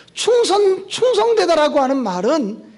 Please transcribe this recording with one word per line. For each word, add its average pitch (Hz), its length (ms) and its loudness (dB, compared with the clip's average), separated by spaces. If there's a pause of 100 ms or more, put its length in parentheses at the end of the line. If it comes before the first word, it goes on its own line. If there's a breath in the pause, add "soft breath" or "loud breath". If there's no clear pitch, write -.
(120)
충성, 403 720 0
충성되다라고 381 960 0
하는 269 160 0
말은 220 680 -4 (160 loud breath)